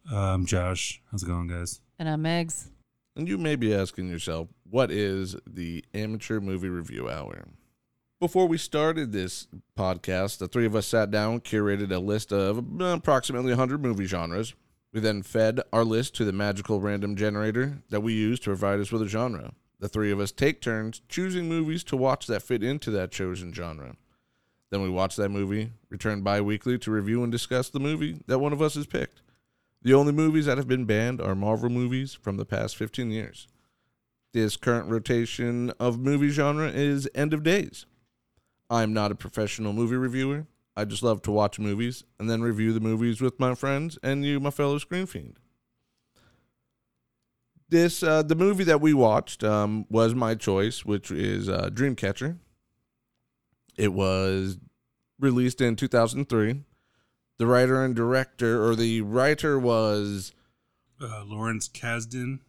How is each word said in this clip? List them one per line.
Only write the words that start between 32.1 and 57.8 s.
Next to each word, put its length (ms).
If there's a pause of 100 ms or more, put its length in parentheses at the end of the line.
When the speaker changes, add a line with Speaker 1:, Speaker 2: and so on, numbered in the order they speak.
Speaker 3:
from 220
the 80
past 320
fifteen 340
years. 380 (840)
This 240
current 340
rotation 800 (100)
of 180
movie 300
genre 400
is 460
End 180
of 100
Days. 440 (840)
I'm 240
not 180
a 60
professional 560
movie 240
reviewer. 500 (300)
I 80
just 180
love 200
to 100
watch 260
movies 460 (160)
and 100
then 100
review 320
the 60
movies 420
with 200
my 160
friends 480
and 200
you, 140
my 120
fellow 280
Screen 280
Fiend. 340 (2250)
This, 360
uh, 180
the 140
movie 280
that 160
we 140
watched, 480
um, 480
was 240
my 220
choice, 480
which 260
is, 380
uh, 240
Dreamcatcher. 640 (1400)
It 160
was 640 (600)
released 420
in 140
two 140
thousand 400
three. 340 (760)
The 80
writer 360